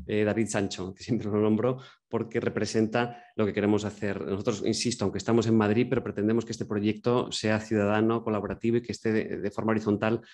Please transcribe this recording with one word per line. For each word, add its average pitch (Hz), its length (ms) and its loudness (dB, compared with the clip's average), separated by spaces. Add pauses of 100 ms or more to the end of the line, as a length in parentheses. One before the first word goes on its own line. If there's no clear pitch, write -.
eh, 107 200 0
David 104 220 0
Sancho, 95 460 -4
que - 120 -20
siempre 104 240 -2
lo 104 100 0
nombro, 110 380 2 (320)
porque 113 320 -4
representa 110 800 0 (140)
lo 107 80 2
que 95 80 0
queremos 104 320 2
hacer. 98 400 -6
Nosotros, 101 400 -2
insisto, 113 400 -2
aunque 95 140 -2
estamos 113 280 2
en 113 80 4
Madrid, 110 340 4
pero 123 140 0
pretendemos 107 400 0
que - 80 -10
este 107 140 -6
proyecto 107 640 0
sea 107 300 0
ciudadano, 110 640 2
colaborativo 104 500 -2
y 120 60 2
que 113 100 -6
esté 110 220 -2
de, - 240 -2
de 95 140 -4
forma 110 200 0
horizontal 110 480 2 (140)